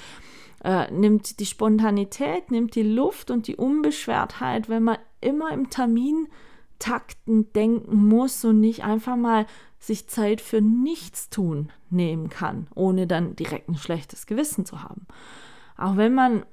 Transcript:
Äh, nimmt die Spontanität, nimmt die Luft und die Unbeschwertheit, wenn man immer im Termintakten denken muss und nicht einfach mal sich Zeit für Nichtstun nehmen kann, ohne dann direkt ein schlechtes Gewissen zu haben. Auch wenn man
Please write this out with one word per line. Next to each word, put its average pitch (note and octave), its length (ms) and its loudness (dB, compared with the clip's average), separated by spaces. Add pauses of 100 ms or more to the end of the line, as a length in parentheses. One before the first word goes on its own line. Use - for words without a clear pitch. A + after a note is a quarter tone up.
(640)
Äh, F#3 280 0
nimmt G#3 480 2
die G#3 60 -4
Spontanität, G#3+ 1040 0
nimmt A#3 240 -2
die A3+ 80 0
Luft A3+ 480 0
und A#3+ 160 -2
die - 100 -8
Unbeschwertheit, C4 1120 -2
wenn A3+ 160 0
man A3+ 140 2 (240)
immer D4+ 300 -2
im C4+ 180 -4
Termintakten A#3+ 1800 -2
denken G#3+ 540 2
muss A#3+ 360 4
und A3 160 6
nicht A3 240 2
einfach A3 320 -2
mal A3+ 300 2 (340)
sich - 280 -6
Zeit G#3+ 340 0
für A3 200 0
Nichtstun G#3+ 1080 -2 (180)
nehmen E3 400 0
kann, - 460 -8
ohne F#3 320 2
dann F3 280 -2
direkt - 340 -8
ein E3+ 80 -2
schlechtes - 480 -8
Gewissen A#3+ 400 -4
zu - 180 -14
haben. - 240 -16 (680)
Auch F#3+ 180 -2
wenn A3 180 4
man B3+ 400 2